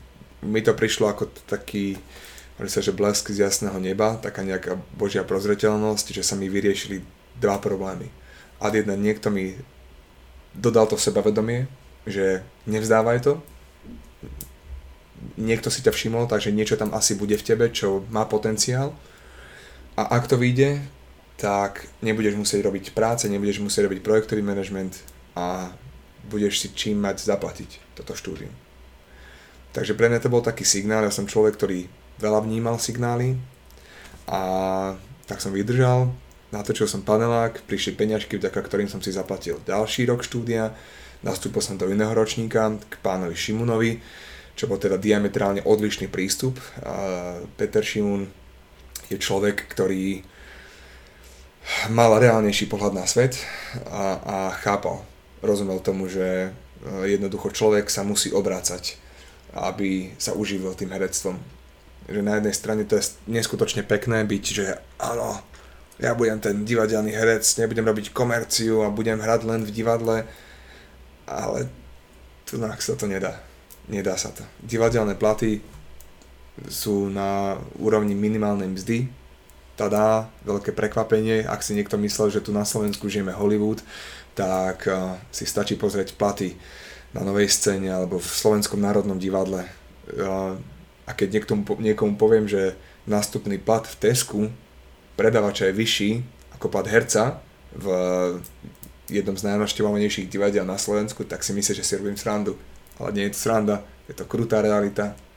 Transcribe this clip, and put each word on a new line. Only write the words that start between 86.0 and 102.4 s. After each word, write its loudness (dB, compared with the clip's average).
platy 0
na -4
Novej 2
scéne 2
alebo 0
v -6
Slovenskom 2
národnom 2
divadle. 0
E, -10
a -10
keď 2
niektomu 0
po-, -4
niekomu 2
poviem, 6
že 0
nástupný -2
plat 0
v -14
Tesku, 2
predavača, 4
je -2
vyšší 2
ako -4
plat 0
herca 2
v -10
jednom -2
z -4
najnavštevovanejších 0
divadiel 2
na -4
Slovensku, -2
tak -8
si -4
myslí, 0
že -4
si -2
robím -4
srandu. -2